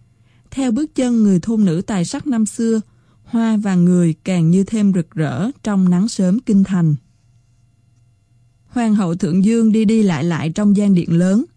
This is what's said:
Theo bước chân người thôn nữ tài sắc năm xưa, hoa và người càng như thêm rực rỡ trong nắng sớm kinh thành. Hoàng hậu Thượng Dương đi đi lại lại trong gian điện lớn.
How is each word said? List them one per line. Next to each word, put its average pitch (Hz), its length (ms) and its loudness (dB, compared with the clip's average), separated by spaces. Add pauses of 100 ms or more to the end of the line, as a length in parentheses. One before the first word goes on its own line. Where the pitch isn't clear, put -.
(500)
Theo 262 200 -2
bước 285 240 -4
chân 240 280 0
người 190 180 4
thôn 220 240 -2
nữ 175 220 0
tài 190 180 -2
sắc 277 220 -8
năm 226 200 0
xưa, 226 340 -2 (440)
hoa 226 320 -2
và 202 180 -2
người 175 400 2 (100)
càng 175 260 0
như 190 140 2
thêm 208 280 0
rực 175 180 -4
rỡ 156 400 -4 (120)
trong 190 280 0
nắng 180 180 0
sớm 190 320 -2
kinh 196 240 2
thành. 175 300 0 (1700)
Hoàng 226 280 -2
hậu 180 200 0
Thượng 180 300 0
Dương 220 280 2
đi 220 120 2
đi 220 180 2
lại 165 220 0
lại 165 260 -4
trong 202 260 2
gian 202 180 2
điện 170 240 0
lớn. 190 260 0 (120)